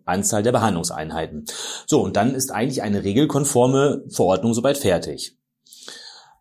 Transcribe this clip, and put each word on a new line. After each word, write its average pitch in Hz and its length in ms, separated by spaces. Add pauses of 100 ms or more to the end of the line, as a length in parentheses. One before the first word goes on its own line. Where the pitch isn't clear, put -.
Anzahl 101 380
der 120 80
Behandlungseinheiten. 80 960 (400)
So, 147 120
und 95 180
dann 127 180
ist - 160
eigentlich 120 320
eine 101 200
regelkonforme 135 1080
Verordnung 95 440
soweit 135 240
fertig. 85 580 (1040)